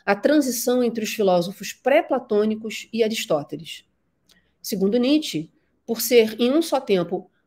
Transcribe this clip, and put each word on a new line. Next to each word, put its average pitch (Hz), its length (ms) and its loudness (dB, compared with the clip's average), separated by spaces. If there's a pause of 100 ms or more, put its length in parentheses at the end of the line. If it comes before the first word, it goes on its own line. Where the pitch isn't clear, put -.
a 202 120 2
transição 247 680 0
entre 226 220 -2
os 214 80 -6
filósofos 185 600 0
pré-platônicos 220 1200 -2
e 220 120 2
Aristóteles. 160 800 -4 (800)
Segundo 202 340 0
Nietzsche, 247 540 0 (360)
por 233 140 -6
ser 226 400 4
em 247 100 2
um 320 120 2
só 285 180 0
tempo 185 500 -2 (160)